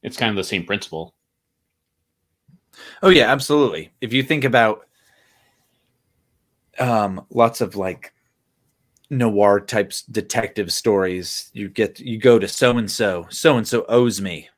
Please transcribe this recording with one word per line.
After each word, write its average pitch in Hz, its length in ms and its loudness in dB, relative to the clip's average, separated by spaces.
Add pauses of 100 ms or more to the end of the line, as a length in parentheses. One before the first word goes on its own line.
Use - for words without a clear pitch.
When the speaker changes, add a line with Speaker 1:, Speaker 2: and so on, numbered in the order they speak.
Speaker 1:
it's - 140 -12
kind 117 120 -2
of 104 60 -4
the 98 80 -4
same 92 220 -6
principle. 85 500 -10 (1900)
Speaker 2:
Oh 190 80 4
yeah, 131 220 6
absolutely. 135 600 0 (100)
If 117 120 -8
you 131 100 0
think 143 200 -2
about, 117 440 2 (1900)
um, 107 500 -2
lots 117 320 0
of, 98 140 -6
like, 92 380 -8 (960)
noir 104 500 2
types, 101 440 -6
detective 107 720 -6
stories, 92 800 -2
you 104 160 -10
get, - 300 -4
you 113 180 -8
go 117 220 6
to 98 80 -4
so-and-so, 107 840 -2
"So-and-so 120 580 0
owes 117 340 2
me." 87 360 -10